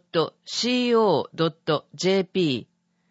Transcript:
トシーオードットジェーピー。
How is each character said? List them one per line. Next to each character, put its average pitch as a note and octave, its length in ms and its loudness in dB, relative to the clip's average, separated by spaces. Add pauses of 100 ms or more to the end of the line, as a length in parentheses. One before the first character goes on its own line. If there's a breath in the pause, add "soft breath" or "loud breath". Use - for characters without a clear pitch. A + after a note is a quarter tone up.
(100)
ト D#3+ 240 -2 (100)
シ B3 460 -2
ー A3+ 100 4
オ F3+ 260 2
ー - 80 -20
ド E3 140 0
ッ - 20 -2
ト - 440 -4
ジ E3 140 -2
ェ G3 120 2
ー F3+ 40 -4
ピ D#3 440 -2
ー。 - 60 -20 (360)